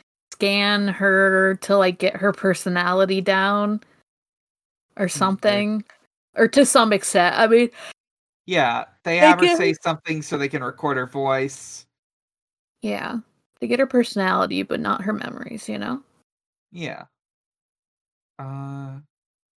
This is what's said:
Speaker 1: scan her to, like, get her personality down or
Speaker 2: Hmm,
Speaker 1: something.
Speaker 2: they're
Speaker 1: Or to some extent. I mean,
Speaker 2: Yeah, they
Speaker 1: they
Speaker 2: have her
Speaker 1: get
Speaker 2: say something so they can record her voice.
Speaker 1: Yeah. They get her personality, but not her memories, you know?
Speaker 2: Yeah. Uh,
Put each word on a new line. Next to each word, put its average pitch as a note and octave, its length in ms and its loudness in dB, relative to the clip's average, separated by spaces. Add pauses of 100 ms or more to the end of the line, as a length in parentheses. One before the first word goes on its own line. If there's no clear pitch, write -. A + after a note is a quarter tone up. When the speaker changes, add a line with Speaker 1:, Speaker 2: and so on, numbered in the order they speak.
(320)
Speaker 1:
scan G3+ 560 0
her F#3+ 680 4
to, G3+ 200 0
like, F#3 220 2
get - 180 -2
her F#3+ 160 0
personality F#3 880 0
down G3+ 640 0 (1120)
or F#3+ 120 -2
Speaker 2:
Hmm, - 100 -8
Speaker 1:
something. G#3 680 0 (500)
Speaker 2:
they're A3+ 100 4
Speaker 1:
Or A#3 40 6
to C4+ 160 6
some A3+ 300 4
extent. F3+ 440 2
I A3+ 80 4
mean, A#3 220 6 (760)
Speaker 2:
Yeah, B2+ 400 0 (180)
they F3 80 -2
Speaker 1:
they F3 140 6
Speaker 2:
have F#3 120 6
her F4 80 4
Speaker 1:
get F4 120 2
Speaker 2:
say D#3+ 160 0
something D#3+ 480 -6
so D#3+ 140 -8
they C#3+ 120 -2
can C3+ 160 -6
record C3 320 -4
her B2+ 100 -4
voice. C3+ 800 -6 (960)
Speaker 1:
Yeah. G#3 360 -8 (420)
They A#3+ 80 -6
get A#3+ 100 0
her C4+ 80 2
personality, F#3+ 800 0
but - 160 -6
not G3+ 220 -4
her G#3+ 100 -4
memories, - 560 -12
you G#3 100 -8
know? A#3 240 -8 (720)
Speaker 2:
Yeah. F3 320 -12 (1400)
Uh, C#3 600 -14 (580)